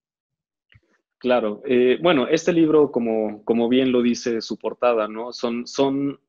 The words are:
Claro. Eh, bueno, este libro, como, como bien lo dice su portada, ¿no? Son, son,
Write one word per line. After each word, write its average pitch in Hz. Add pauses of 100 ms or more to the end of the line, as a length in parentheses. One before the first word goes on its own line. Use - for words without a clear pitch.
(1200)
Claro. 110
Eh, 123
bueno, 156
este 170
libro, 156
como, 110
como 117
bien 127
lo 123
dice 120
su 104
portada, 110
¿no? 113
Son, 120
son, 139 (120)